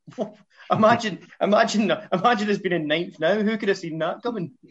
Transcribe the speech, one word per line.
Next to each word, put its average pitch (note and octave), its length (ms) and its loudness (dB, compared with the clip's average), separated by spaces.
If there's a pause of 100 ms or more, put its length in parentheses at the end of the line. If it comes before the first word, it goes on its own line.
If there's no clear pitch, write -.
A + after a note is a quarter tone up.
(180)
<laughs> - 540 -12
Imagine, G#3+ 560 2 (140)
imagine, G#3 500 2 (220)
imagine G#3 360 2
us G3+ 80 0
being F#3 180 -4
in D#3+ 120 -2
ninth E3 320 -4
now. E3 160 2
Who G#3+ 220 0
could G#3 100 -4
have G3 100 0
seen E3 220 -8
that E3 240 -4
coming? G#3 300 -6 (180)